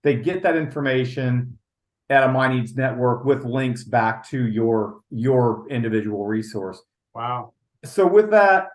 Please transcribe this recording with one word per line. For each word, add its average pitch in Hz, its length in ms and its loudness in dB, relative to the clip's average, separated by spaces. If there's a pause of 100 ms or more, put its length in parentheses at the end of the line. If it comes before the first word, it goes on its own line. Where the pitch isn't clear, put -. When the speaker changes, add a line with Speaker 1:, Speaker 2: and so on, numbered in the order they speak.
Speaker 1:
they 139 140 2
get 180 260 -4
that 165 140 2
information 127 1000 -2 (540)
at 135 180 4
a 131 100 0
My 131 140 2
Needs 120 220 -4
Network 123 500 -2
with 135 200 0
links 127 400 -4
back 113 460 -2
to 127 160 -2 (120)
your, 110 420 0 (100)
your 120 600 0
individual 107 560 -2
resource. 107 560 -6 (320)
Speaker 2:
Wow. 117 380 -8 (320)
Speaker 1:
So 185 220 0
with 208 260 4
that 196 420 6